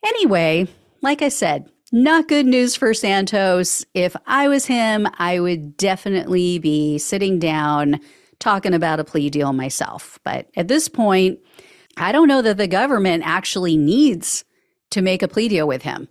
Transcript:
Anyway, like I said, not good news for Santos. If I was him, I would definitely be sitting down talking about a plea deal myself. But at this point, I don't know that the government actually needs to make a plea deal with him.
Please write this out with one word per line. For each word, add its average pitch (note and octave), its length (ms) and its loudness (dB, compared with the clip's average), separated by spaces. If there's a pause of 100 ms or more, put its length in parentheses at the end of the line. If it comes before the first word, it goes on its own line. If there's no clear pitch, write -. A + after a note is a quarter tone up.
Anyway, F#3+ 640 0 (340)
like C#4+ 180 -2
I D4 80 0
said, D#3 400 -4 (240)
not D#4 360 2
good D4 180 2
news B3 300 2
for A3+ 180 0
Santos. G3 960 0
If F3+ 240 -2 (100)
I C#4 220 2
was C#4 180 0
him, A3 420 0 (100)
I F3+ 220 -2
would E3 360 -4
definitely F3+ 840 -2
be D3+ 400 0
sitting F#3+ 400 -2
down D3+ 640 0 (380)
talking G3 340 0
about D#3+ 280 0
a D3+ 40 -4
plea C#3+ 240 -2
deal C#3+ 240 -2
myself. - 720 -8
But - 320 -6
at E3+ 120 -4
this D4+ 200 0
point, F#3+ 520 2 (560)
I F3+ 160 -2
don't D4+ 160 6
know C4+ 140 4
that G#3+ 140 2
the G3+ 100 0
government F#3+ 600 0
actually F3 500 -2
needs F#3 680 2 (460)
to G3 120 -2
make F#3 200 0
a F#3 60 -2
plea A3 200 -2
deal E3 180 0
with C3 160 -2
him. - 280 -8